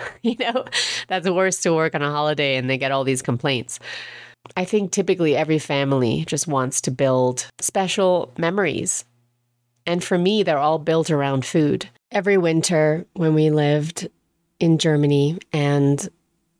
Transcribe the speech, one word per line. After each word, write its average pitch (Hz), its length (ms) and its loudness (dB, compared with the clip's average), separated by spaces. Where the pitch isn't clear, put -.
<laughs> - 160 -16
you 233 180 0
know, 247 260 -2
that's 185 220 -2
worse 185 320 0
to 170 120 2
work 160 220 0
on 151 60 -2
a 143 100 -2
holiday 147 440 0
and 127 140 -2
they 131 80 0
get 135 140 -2
all 135 120 0
these 127 180 0
complaints. 131 580 -2
I 185 100 -2
think 202 260 0
typically 175 440 2
every 156 240 2
family 139 680 0
just - 220 -4
wants 135 340 -2
to 143 100 -4
build 127 560 0
special 185 760 0
memories. 175 680 -2
And 175 160 -2
for 185 140 0
me, 196 260 2
they're 165 140 0
all 156 220 0
built 160 300 0
around 139 360 0
food. 147 440 0
Every 202 260 2
winter 160 760 2
when 160 200 2
we 156 160 4
lived 151 580 0
in 165 180 4
Germany 147 600 2
and 143 560 2